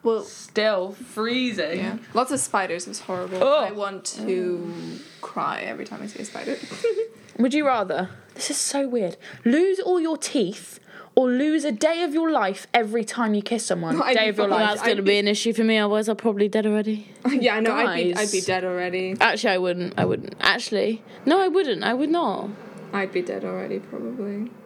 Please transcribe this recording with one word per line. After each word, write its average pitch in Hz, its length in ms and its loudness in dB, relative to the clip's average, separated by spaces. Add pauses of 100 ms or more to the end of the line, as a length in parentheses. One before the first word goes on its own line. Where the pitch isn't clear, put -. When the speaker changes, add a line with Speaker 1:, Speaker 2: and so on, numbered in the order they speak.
Speaker 1:
Well, 226 200 2
Speaker 2:
Still 202 680 -2
freezing. 214 880 -2
Speaker 1:
yeah. 220 180 -4 (160)
Lots 254 200 0
of 262 80 -2
spiders. 185 460 -2
It - 20 -12
was 196 100 -10
horrible. 185 420 -4
Speaker 2:
Ugh. 277 280 4
Speaker 1:
I - 20 -6
want 196 320 -6 (220)
to 180 480 -2 (480)
cry - 400 -4
every - 240 -8
time - 160 -12
I 208 60 -10
see - 120 -12
a 214 60 -8
spider. - 320 -8 (400)
<laughs> - 420 -8
Speaker 2:
Would 247 140 4
you 302 120 2
rather, 185 440 0 (260)
this - 160 -8
is 277 60 -4
so 277 300 -2
weird, 226 280 -2 (300)
lose 370 340 4
all 370 220 2
your 320 160 -2
teeth - 640 -4 (360)
or 254 140 6
lose 285 340 2
a 294 80 0
day 320 320 2
of 294 100 -2
your 320 160 2
life 202 460 0
every 226 300 2
time 220 280 0
you 208 80 2
kiss 226 240 -4
someone? 170 360 0
Speaker 1:
<laughs> - 20 2
I'd 254 120 4
Speaker 2:
Day 220 100 4
Speaker 1:
be 214 60 2
Speaker 2:
of 196 60 -2
your 208 120 2
Speaker 1:
fucking 190 100 4
Speaker 2:
life. 214 160 4
Speaker 3:
That's 214 60 -6
Speaker 1:
I'd 233 80 0
Speaker 3:
gonna 202 140 2
Speaker 1:
be 196 100 6
Speaker 3:
be 202 60 6
an 208 100 2
issue 214 240 2
for 226 100 2
me, 220 160 6
otherwise 208 300 2
I'm 214 80 0
probably 208 320 2
dead 220 180 2
already. 214 400 0 (180)
Speaker 1:
<laughs> 254 60 4
Yeah, 233 300 2
no, 226 120 2
I'd 208 220 2
be, 175 180 2
I'd 208 160 0
be 196 100 0
Speaker 2:
Guys. 180 60 -4
Speaker 1:
dead 185 200 0
already. 185 560 -2
Speaker 3:
Actually, 220 320 4
I 185 40 2
wouldn't. 180 400 -2
I 185 80 2
wouldn't. - 360 -4
Actually, 214 600 2 (240)
no, 330 160 6
I 370 60 4
wouldn't. 302 360 0
I 226 100 0
would 294 180 0
not. 254 380 0 (420)
Speaker 1:
I'd 196 220 -4
be 180 100 0
dead 190 220 -6
already, 190 340 -6
probably. 226 720 -8 (140)